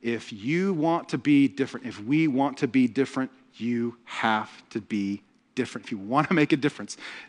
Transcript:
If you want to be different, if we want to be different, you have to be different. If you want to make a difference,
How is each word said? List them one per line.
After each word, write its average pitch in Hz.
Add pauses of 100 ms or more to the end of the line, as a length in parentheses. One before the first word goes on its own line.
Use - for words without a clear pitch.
If 117
you 160
want 160
to 151
be 143
different, 127
if 101
we 151
want 139
to 143
be 127
different, 131 (240)
you 117
have 110 (200)
to 110
be 101 (340)
different. 117
If -
you 107
want 123
to -
make 151
a 160
difference, 127 (320)